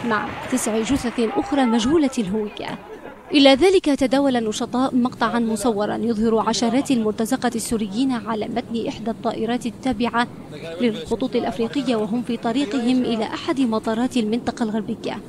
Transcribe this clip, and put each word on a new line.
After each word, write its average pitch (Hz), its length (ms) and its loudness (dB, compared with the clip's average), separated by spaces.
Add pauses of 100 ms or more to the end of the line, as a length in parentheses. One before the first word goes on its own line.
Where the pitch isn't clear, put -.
مع 220 220 -2 (240)
تسع 226 280 0
جثث 247 400 0
أخرى 254 460 0
مجهولة 254 520 4
الهوية. 208 640 -4 (520)
إلى 277 180 8
ذلك 349 360 6
تداول 269 500 2
النشطاء 240 600 0
مقطعًا 240 440 0
مصورًا 220 580 0
يظهر 220 420 2 (100)
عشرات 247 420 2
المرتزقة 233 640 0
السوريين 226 560 0
على 220 360 -4
متن 233 400 -4
إحدى 226 240 -4
الطائرات 220 540 -4
التابعة 233 640 -2 (540)
للخطوط 220 540 -2
الأفريقية 240 600 -2
وهم 214 260 -2
في 233 160 -4
طريقهم 254 640 0
إلى 226 220 0
أحد 302 380 -2
مطارات 226 560 0
المنطقة 233 460 0
الغربية. 214 640 -4